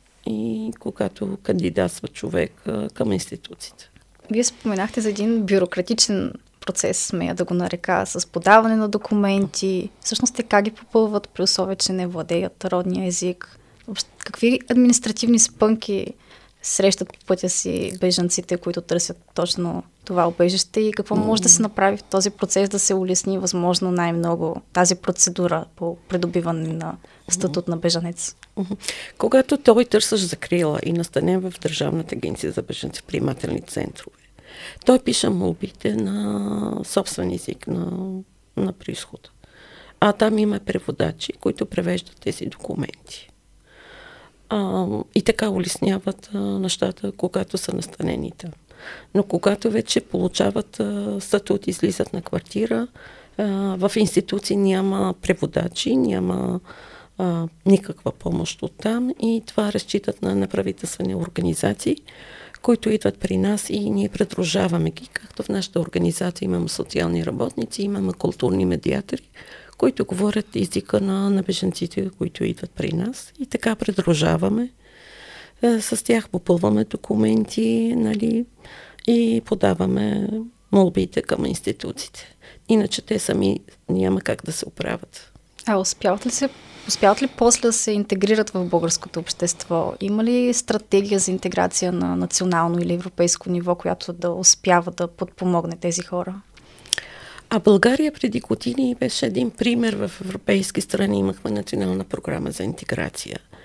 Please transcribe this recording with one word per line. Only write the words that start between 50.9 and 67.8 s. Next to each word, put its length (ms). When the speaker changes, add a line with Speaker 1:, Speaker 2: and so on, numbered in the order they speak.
Speaker 1:
статут, 480
излизат 460
на 80
квартира, 640
а, 60
в 80
институции 600
няма 640
преводачи, 760
няма, 640
а, 300
никаква 460
помощ 520
оттам 480
и 220
това 280
разчитат 480
на 140
неправителствени 800
организации, 800
които 280
идват 300
при 180
нас 320
и 200
ние 200
придружаваме 800
ги. 240
Както 300
в 60
нашата 300
организация 680
имаме 220
социални 580
работници, 580